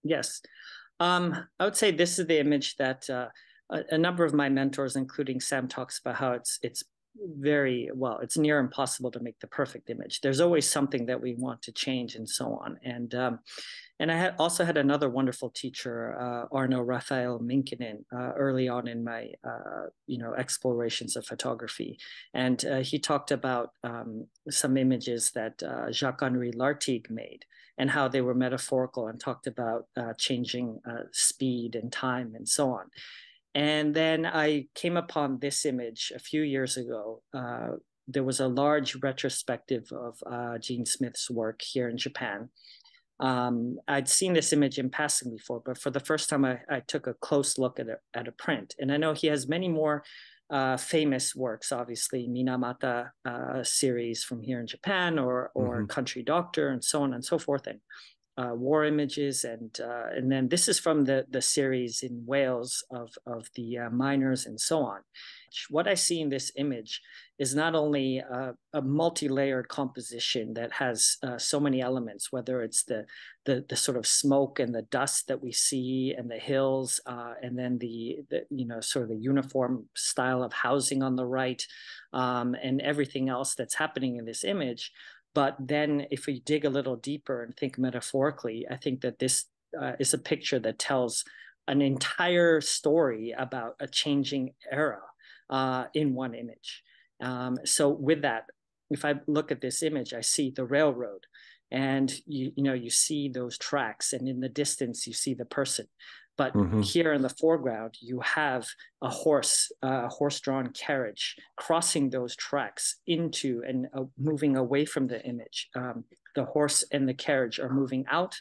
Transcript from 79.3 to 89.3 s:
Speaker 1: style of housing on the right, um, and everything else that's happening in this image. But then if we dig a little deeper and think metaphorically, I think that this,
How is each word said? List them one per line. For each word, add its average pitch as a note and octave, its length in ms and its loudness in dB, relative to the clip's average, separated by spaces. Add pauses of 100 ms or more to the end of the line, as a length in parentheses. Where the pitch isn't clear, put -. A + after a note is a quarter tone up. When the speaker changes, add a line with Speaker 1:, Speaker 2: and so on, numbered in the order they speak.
Speaker 1:
style B2+ 480 0
of A#2+ 120 -2
housing C3+ 500 2
on C3 140 2
the B2+ 80 0
right, B2+ 380 0 (500)
um, B2 500 2
and C3+ 180 2
everything C#3 460 0
else C3 280 -2
that's - 200 -4
happening C3+ 400 0
in A#2 80 -8
this A2+ 220 -8
image. D3+ 440 -2 (440)
But C3+ 260 4
then D3 520 2
if C#3 160 -4
we C3 140 -2
dig D3+ 240 2
a C#3+ 40 6
little C3 280 0
deeper C#3 440 -4
and A#2+ 140 -10
think C3 220 -4
metaphorically, B2+ 920 -2
I B2 60 -6
think C3 240 -4
that B2 180 -2
this, - 280 0 (360)